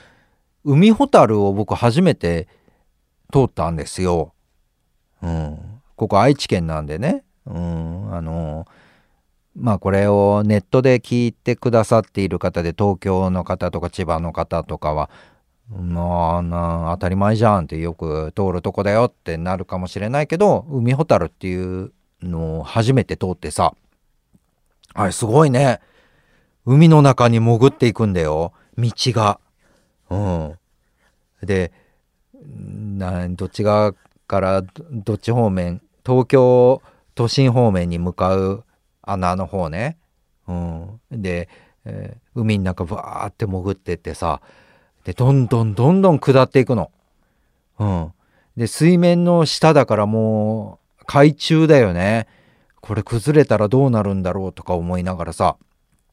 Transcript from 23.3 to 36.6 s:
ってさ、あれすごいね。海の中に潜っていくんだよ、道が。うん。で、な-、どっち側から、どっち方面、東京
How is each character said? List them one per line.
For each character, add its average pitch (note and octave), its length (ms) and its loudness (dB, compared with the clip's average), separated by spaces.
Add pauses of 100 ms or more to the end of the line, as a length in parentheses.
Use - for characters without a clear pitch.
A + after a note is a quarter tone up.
っ F2+ 40 -8
て - 160 -12
さ、 E2+ 220 0 (1200)
あ G2+ 120 -4
れ F2+ 60 -2
す - 140 -4
ご C3 200 4
い C#3 60 2
ね。 B2+ 280 2 (840)
海 D3 240 8
の D3+ 120 8
中 B2+ 280 4
に A#2 100 2
潜 A#2 280 4
っ - 40 4
て - 160 0
い G#2+ 60 0
く A2 140 -2
ん G2 60 -2
だ F2 80 0
よ、 D#2 320 -2 (240)
道 A#2 180 -2
が。 A2 440 0 (720)
う F#2 60 -6
ん。 F2 440 -6 (840)
で、 F#2 280 -2 (640)
な-、 G2 960 -10
ど F#2 180 -8
っ - 20 -20
ち - 140 -6
側 G#2 300 2 (340)
か G2+ 120 -2
ら、 F#2+ 220 0
ど A2+ 540 -8
っ - 20 -4
ち - 140 -4
方 A#2 180 0
面、 F2+ 320 -4 (240)
東 B2+ 200 2
京 B2+ 560 4 (320)